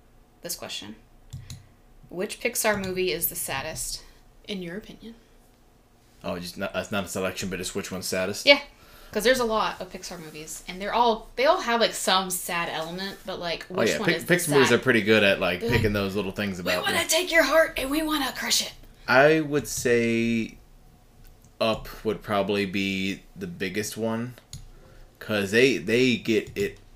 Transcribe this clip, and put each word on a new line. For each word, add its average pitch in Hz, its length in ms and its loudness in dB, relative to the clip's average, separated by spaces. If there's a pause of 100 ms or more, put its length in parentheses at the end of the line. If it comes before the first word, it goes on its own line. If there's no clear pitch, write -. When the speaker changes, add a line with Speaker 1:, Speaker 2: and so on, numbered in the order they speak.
(420)
Speaker 1:
this - 140 -8
question. 107 400 -12 (1120)
Which 190 320 -6
Pixar 214 420 0
movie 185 280 -2
is 165 160 -2
the 170 80 -6
saddest, 151 680 -6 (440)
in 196 140 -6
your 175 160 -8
opinion? 226 380 -16 (1080)
Speaker 2:
Oh, 92 160 -6
just 87 180 -12
not, 95 160 -6
that's 92 180 -4
not 101 140 -2
a - 20 -12
selection, 92 420 -4
but 92 80 -6
just 90 180 -6
which 98 160 -6
one's 92 160 -8
saddest? 95 380 -2
Speaker 1:
Yeah, - 140 6 (520)
'cause 208 120 -4
there's 247 160 4
a 247 60 0
lot 214 360 -2
of 185 100 -10
Pixar 180 280 -12
movies, 156 480 -14
and 185 140 -12
they're 196 120 -4
all, 226 440 2
they 247 80 2
all 359 160 4
have, 233 180 0
like, 202 140 4
some 190 360 2
sad 175 400 -4
element, 170 560 -8
but, 170 140 -8
like, 170 300 -6
Speaker 2:
Oh, 185 60 -10
Speaker 1:
which 214 160 4
Speaker 2:
yeah, - 80 0
Speaker 1:
one 208 80 -4
Speaker 2:
Pic-, 165 100 2
Speaker 1:
is - 80 -6
the 175 100 4
Speaker 2:
Pixar 175 140 0
movies 139 200 6
Speaker 1:
sad? 117 100 6
Speaker 2:
are - 40 -4
pretty 117 180 4
good 104 220 6
at, 98 160 6
like, 90 220 0
Speaker 1:
They're 117 80 -2
Speaker 2:
picking 117 160 4
Speaker 1:
like, 104 80 2
Speaker 2:
those 98 220 0
little 95 180 -2
things 98 280 -4
Speaker 1:
"We 90 100 -2
Speaker 2:
about 90 120 0
Speaker 1:
wanna - 200 0
Speaker 2:
you. - 40 -4
Speaker 1:
take 339 240 0
your 320 120 6
heart, 302 340 4
and 269 120 -2
we 302 120 0
wanna 302 340 -2
crush 226 260 0
it." - 120 -8 (340)
Speaker 2:
I 147 340 6
would 143 260 -2
say 117 880 0 (1000)
Up 110 280 0 (180)
would 104 160 -2
probably 101 440 0
be 98 580 -2 (120)
the 95 120 -10
biggest 95 500 -6
one, 113 380 -4 (840)
'cause 101 320 -2
they, 120 260 6
they 117 380 2
get 107 400 0
it, 98 240 -4 (160)